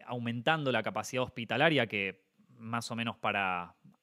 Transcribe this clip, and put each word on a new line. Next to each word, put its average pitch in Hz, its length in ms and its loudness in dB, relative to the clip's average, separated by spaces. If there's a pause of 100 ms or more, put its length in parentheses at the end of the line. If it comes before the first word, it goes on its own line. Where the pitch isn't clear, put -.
aumentando 123 680 0
la 113 100 2
capacidad 110 400 -2
hospitalaria, 123 640 2
que 98 380 -4 (320)
más 117 340 -6
o 117 60 -4
menos 117 220 -4
para 92 560 0 (280)